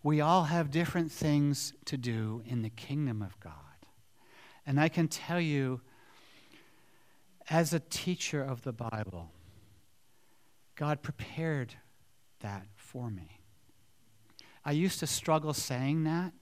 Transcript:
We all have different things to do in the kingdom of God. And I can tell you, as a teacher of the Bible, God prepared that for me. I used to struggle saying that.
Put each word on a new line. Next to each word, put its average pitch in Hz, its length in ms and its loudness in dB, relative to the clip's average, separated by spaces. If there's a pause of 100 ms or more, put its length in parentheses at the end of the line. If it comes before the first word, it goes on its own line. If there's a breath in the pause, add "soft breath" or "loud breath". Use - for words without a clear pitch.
We 151 160 4
all 160 260 6
have 160 240 2
different 160 420 0
things 143 600 2 (120)
to 147 120 -4
do 113 480 -2
in 120 160 -2
the 110 80 -2
kingdom 127 520 -4
of 95 180 -8
God. 78 140 -14 (1120 loud breath)
And 139 140 4
I 156 100 8
can 165 180 2
tell 170 320 -2
you, 135 420 0 (1700 soft breath)
as 165 240 4
a 160 60 2
teacher - 640 -4
of 131 200 -6
the 127 100 -6
Bible, 107 580 -8 (1400 soft breath)
God 147 260 -2
prepared 151 760 -6 (640)
that 101 360 -10
for 123 340 -10
me. 85 300 -12 (1300 loud breath)
I 147 60 -2
used 170 280 2
to 156 80 -4
struggle 156 460 2
saying 139 500 0
that. 165 380 0